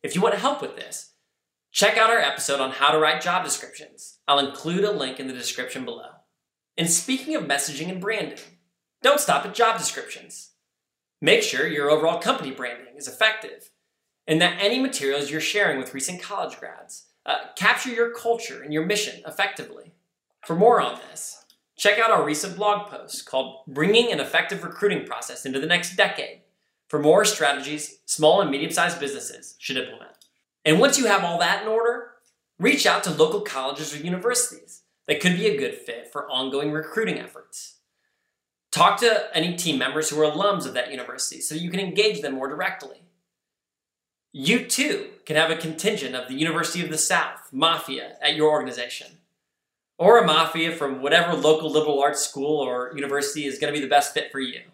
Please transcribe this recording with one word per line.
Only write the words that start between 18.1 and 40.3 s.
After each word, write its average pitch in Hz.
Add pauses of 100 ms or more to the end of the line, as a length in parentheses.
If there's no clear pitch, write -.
culture -
and 151
your 160
mission 202
effectively. - (520)
For 165
more 214
on 120 (100)
this, - (300)
check 208
out 226
our 170
recent 151
blog 202
post -
called -
Bringing 202
an 160
Effective 170
Recruiting 170
Process 123
into 135
the 151
Next 185
Decade - (460)
for 151
more 165
strategies 143
small 160
and 160
medium-sized 165
businesses -
should -
implement. - (540)
And 160
once 269
you 247
have 196
all 170
that 190
in 214
order, 233 (480)
reach 233
out 196
to 180
local 160
colleges 143
or 147
universities 180 (240)
that 151
could 175
be 208
a 165
good 127
fit -
for 143
ongoing 135
recruiting 156
efforts. - (920)
Talk 190
to 226
any 175
team 143
members 135
who 151
are 151
alums 180